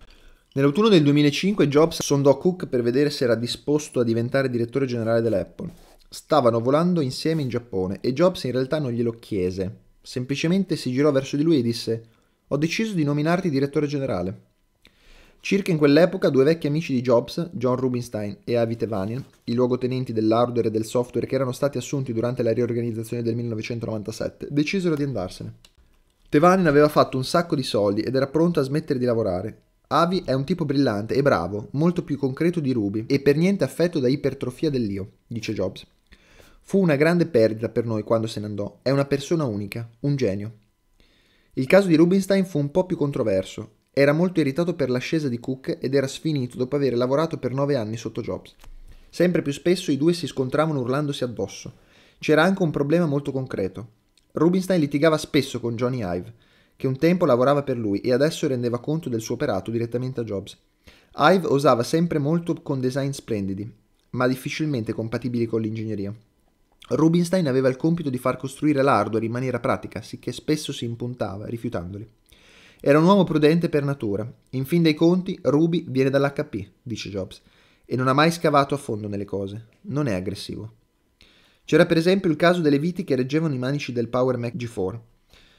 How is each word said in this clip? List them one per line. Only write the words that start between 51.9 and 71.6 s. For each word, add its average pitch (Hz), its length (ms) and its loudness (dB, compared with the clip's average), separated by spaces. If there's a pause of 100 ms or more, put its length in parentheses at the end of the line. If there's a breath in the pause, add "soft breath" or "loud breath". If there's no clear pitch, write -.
C'era 156 240 4
anche 190 180 2
un 165 80 2
problema 151 380 2
molto 139 240 -2
concreto. 110 560 -6 (460)
Rubinstein 180 480 2
litigava 147 360 2
spesso 131 420 -2
con 120 160 -4
Johnny 123 280 -2
Ive, 90 280 -6 (440 soft breath)
che - 100 -8
un 131 140 -2
tempo 175 260 2
lavorava 135 380 4
per 131 120 -4
lui 101 260 -2
e 123 120 0
adesso 156 320 0
rendeva 120 340 -2
conto 151 300 -4
del 110 120 -4
suo 120 120 -6
operato 113 380 -4
direttamente 120 480 -4
a 120 40 -4
Jobs. 104 320 -8 (600 soft breath)
Ive 165 320 4
osava 135 340 4
sempre 165 380 0
molto 170 420 -2
con 139 180 -4
design 135 300 -2
splendidi, 101 580 -6 (440)
ma 127 160 0
difficilmente 131 640 -4
compatibili 117 540 -4
con 113 120 0
l'ingegneria. 107 560 -6 (760)
Rubinstein 170 580 2
aveva 131 200 2
il 131 100 0
compito 165 340 -2
di 127 80 -4
far 127 180 -2
costruire 135 460 0
l'hardware 110 420 2
in 113 60 -4
maniera 123 280 -4
pratica, 107 440 -4
sicché - 280 -10
spesso 156 400 -4
si 123 140 -8
impuntava, 117 640 -8
rifiutandoli. 110 600 -8 (720 soft breath)